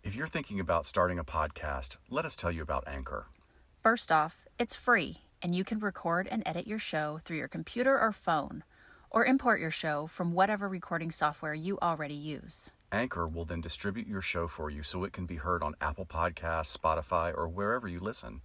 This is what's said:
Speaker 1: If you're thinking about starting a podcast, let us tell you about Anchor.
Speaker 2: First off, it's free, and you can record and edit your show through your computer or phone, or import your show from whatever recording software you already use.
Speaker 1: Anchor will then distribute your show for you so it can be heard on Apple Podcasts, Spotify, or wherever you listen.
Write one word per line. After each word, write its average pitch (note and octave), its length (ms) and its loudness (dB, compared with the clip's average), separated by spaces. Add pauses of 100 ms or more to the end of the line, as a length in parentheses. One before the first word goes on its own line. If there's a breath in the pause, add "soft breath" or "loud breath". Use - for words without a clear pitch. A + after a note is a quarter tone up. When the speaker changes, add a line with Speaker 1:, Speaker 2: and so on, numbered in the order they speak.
(120)
Speaker 1:
If G#2 60 -8
you're D3+ 100 -4
thinking C3+ 320 -4
about E2+ 260 2
starting F2+ 340 4
a D#2+ 40 -4
podcast, D2+ 720 -4 (140)
let D3 160 0
us D3+ 100 -4
tell F2 160 -2
you E2 100 -4
about C#2+ 240 -2
Anchor. C2 420 -6 (540 soft breath)
Speaker 2:
First - 300 4
off, D#3 340 2 (140)
it's A#3+ 160 2
free, G3+ 440 4 (220)
and F3 140 2
you F#3 80 2
can G#3+ 160 -2
record F#3 500 0
and A3+ 160 -2
edit E3 220 -2
your A3 120 -4
show D3+ 440 -2
through E3 140 -4
your C3+ 100 -2
computer B3 500 2
or A3 140 4
phone, D#3 540 0 (440 soft breath)
or A3 160 6
import C4 360 6
your D#3+ 100 0
show D3+ 360 0
from E3+ 260 -2
whatever G3+ 340 6
recording E3+ 440 -2
software D3+ 420 0
you E3+ 280 -2
already D3+ 320 2
use. D3 560 -8 (220)
Speaker 1:
Anchor G#2 340 0
will E2 200 -4
then E2 160 -4
distribute G2+ 440 -4
your G2+ 140 -4
show E2+ 280 -2
for D2+ 220 -6
you D2 140 -6
so F#2 220 -4
it - 80 -8
can F#2+ 120 -4
be E2 120 -6
heard E2+ 260 0
on D2+ 160 -4
Apple D2 260 -4
Podcasts, E2 720 -2
Spotify, E2 560 2
or E2 140 -2
wherever G2+ 400 -2
you F2 140 -4
listen. F#2+ 440 -6